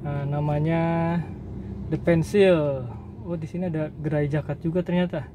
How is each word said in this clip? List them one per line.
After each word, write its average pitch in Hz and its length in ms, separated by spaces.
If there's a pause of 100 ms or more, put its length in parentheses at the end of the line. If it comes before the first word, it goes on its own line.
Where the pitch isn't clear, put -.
Nah, 143 240
namanya 165 880 (720)
The 156 80
Pencil. 165 880 (400)
Oh, 170 160
di 156 80
sini 180 240
ada 156 240
gerai 147 320
jakat 147 320
juga 165 240
ternyata. 175 400 (120)